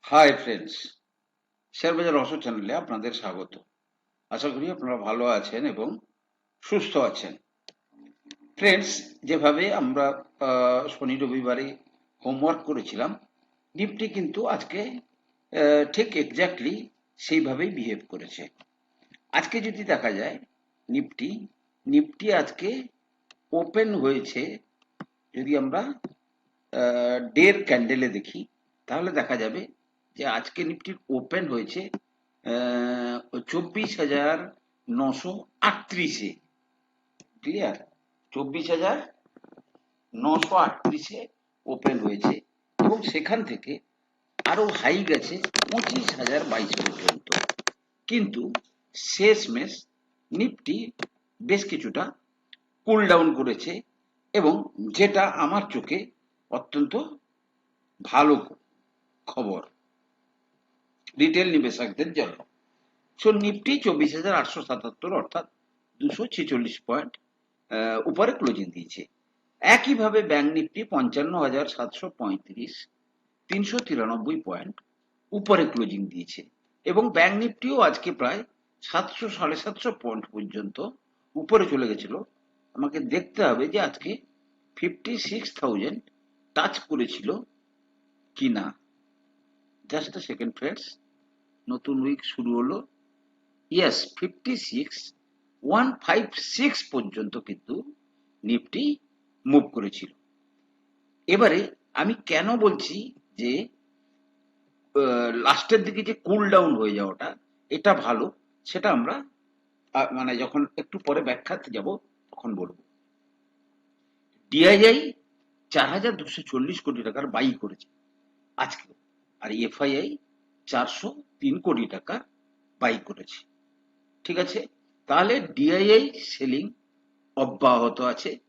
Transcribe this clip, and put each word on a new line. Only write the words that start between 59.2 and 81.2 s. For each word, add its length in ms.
খবর 400
রিটেল 320
নিবেশকদের 640
জন্য। 320
So, 80
নিফটি 480
চব্বিশ 360
হাজার 200
আটশো 260
সাতাত্তর, 520
অর্থাৎ 360
দুশো 260
ছেচল্লিশ 640
পয়েন্ট, 300
আহ, 340
উপরে 240
ক্লোজিং 340
দিয়েছে। 400
একইভাবে 600
ব্যাংক 320
নিফটি 300
পঞ্চান্ন 580
হাজার 240
সাতশো 440
পঁয়ত্রিশ, 800
তিনশো 320
তিরানব্বই 600
পয়েন্ট 400
উপরে 340
ক্লোজিং 420
দিয়েছে 420
এবং 240
ব্যাংক 260
নিফটিও 440
আজকে 320
প্রায় 320
সাতশো, 480
সাড়ে 260
সাতশো 360
পয়েন্ট 340
পর্যন্ত 640